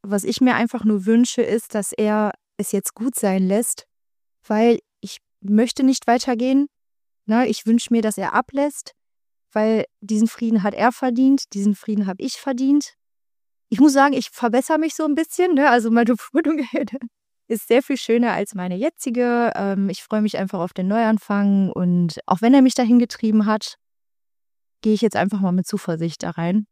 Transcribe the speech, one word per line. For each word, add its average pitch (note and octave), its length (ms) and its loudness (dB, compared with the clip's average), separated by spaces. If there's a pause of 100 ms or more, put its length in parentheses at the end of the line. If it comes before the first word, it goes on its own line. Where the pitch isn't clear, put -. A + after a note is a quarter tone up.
Was G3 220 -4
ich - 180 -4
mir B3+ 140 2
einfach A3+ 280 -4
nur G#3 220 0
wünsche, A#3 380 2
ist, - 320 -4
dass G3+ 180 -6
er G#3+ 400 -2 (240)
es - 140 -6
jetzt - 240 -4
gut A#3+ 200 -6
sein F#3+ 320 0
lässt, G#3+ 380 -2 (640)
weil A3+ 320 4 (220)
ich - 180 -16 (220)
möchte G#3+ 420 0
nicht C4 240 2
weitergehen. B3+ 600 0 (600)
Ne, A#3 200 2
ich - 200 -4
wünsche A#3 260 0
mir, A3+ 80 2
dass A3 160 -4
er F#3+ 160 -6
ablässt, C#4 600 -4 (580)
weil A3 340 0 (160)
diesen G#3+ 260 0
Frieden A3+ 360 -2
hat G3+ 100 -2
er A#3+ 180 0
verdient, C4 600 0
diesen G3+ 220 0
Frieden G#3 320 -4
hab F#3+ 120 -8
ich - 180 -8
verdient. C4+ 580 -2 (760)
Ich F#3+ 100 -4
muss C#4+ 140 8
sagen, C#4 220 4
ich - 160 -4
verbessere B3+ 480 0
mich D#4+ 160 -2
so D#4 100 -2
ein D4+ 80 0
bisschen, F4 400 0
ne? C#4 160 4
Also A#3 220 2
meine A#3 220 4
<laughs> - 200 -6
Wohnung D4 320 0 (840)
ist A#3 180 -6
sehr B3 160 4
viel C4+ 140 -4
schöner A#3 340 0
als G3+ 240 -4
meine F3+ 200 -6
jetzige. A#3+ 800 -2
Ähm, G3 340 -2
ich - 140 -8
freue G#3+ 180 -2
mich G#3+ 160 -2
einfach F#3+ 220 -4
auf F3 140 -6
den F#3 140 -4
Neuanfang G3+ 840 0
und F3 540 -2
auch - 160 -2
wenn A#3 120 4
er C#4 80 8
mich B3+ 140 4
dahin A#3+ 240 4
getrieben A3 460 0
hat, G#3+ 300 -4 (1080)
gehe G#3+ 120 2
ich G3+ 80 0
jetzt G#3+ 140 0
einfach G3 260 0
mal F#3 100 2
mit F#3 160 0
Zuversicht E3 560 -6
da - 80 -6
rein. F#3 400 -2